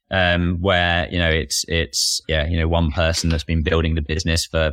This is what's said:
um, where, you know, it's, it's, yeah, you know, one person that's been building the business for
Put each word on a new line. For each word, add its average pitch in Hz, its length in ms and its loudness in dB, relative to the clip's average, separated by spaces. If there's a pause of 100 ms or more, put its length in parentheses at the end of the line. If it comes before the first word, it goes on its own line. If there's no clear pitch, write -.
(120)
um, 87 500 2
where, 87 500 2
you 87 80 0
know, 85 100 2
it's, - 380 -2
it's, - 640 -2
yeah, 78 180 0
you 82 100 -2
know, 82 120 2
one 82 220 2
person 82 380 0
that's 80 140 0
been 82 180 -2
building 80 340 0
the 80 60 -2
business 80 440 -2
for 80 280 0